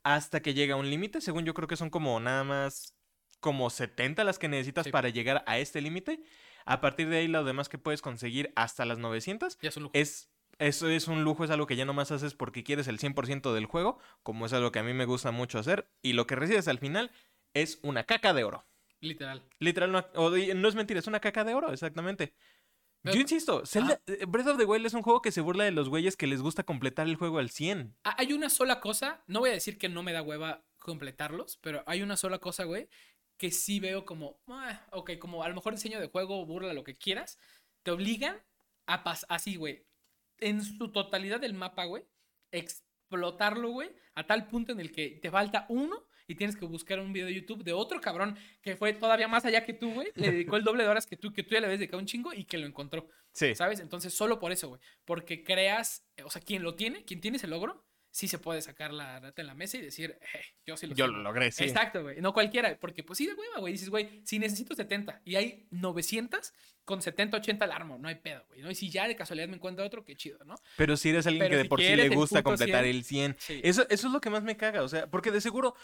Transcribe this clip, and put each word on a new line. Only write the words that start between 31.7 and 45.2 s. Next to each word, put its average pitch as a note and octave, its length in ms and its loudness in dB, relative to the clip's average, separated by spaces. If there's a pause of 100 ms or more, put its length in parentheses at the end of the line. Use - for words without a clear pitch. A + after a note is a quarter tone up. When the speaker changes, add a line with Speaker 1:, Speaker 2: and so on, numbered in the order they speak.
Speaker 2:
hay F#3 140 0
una G3+ 140 -2
sola F#3 220 -2
cosa, F#3 240 -6
güey, F3+ 260 -6 (500)
que F3+ 120 -2
sí G3+ 300 0
veo F#3+ 240 -4
como, D#3+ 420 -10
ah, B3 460 -12
ok, F#3 260 -8
como E3+ 240 -8
a E3 60 -2
lo F3+ 80 -6
mejor G#3+ 180 -4
diseño A3 240 -6
de E3+ 80 -4
juego, F#3 400 -4
burla, F3 280 -6
lo C3 100 -8
que C3+ 120 -16
quieras, G3+ 440 -4 (420)
te F3+ 80 -4
obligan A3 460 -2 (500)
a F3 160 0
pas-, E3 260 -6
así, F3+ 280 -2
güey, D#3 280 -8 (540)
en G#3 240 0
su G#3+ 300 -8
totalidad G3+ 480 -2
del A#3 140 -4
mapa, F#3 320 -6
güey, G#3 180 -8 (480)
explotarlo, F3+ 1160 -2
güey, C4 200 -8 (240)
a - 120 -6
tal G#3+ 200 4
punto A#3 260 -4
en A3 80 -4
el D#3+ 120 -8
que D3+ 180 -4 (120)